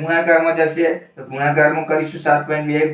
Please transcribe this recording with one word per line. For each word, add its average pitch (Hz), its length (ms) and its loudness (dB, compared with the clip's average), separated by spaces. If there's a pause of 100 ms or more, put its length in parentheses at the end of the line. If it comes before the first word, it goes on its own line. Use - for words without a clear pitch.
ગુણાકારમાં 165 540 2
જશે, 160 320 0 (280)
તો 135 80 -16
ગુણાકારમાં 147 640 0
કરીશું, 156 340 -4
સાત 147 260 0
પોઇન્ટ 151 200 -4
બે 147 120 0 (160)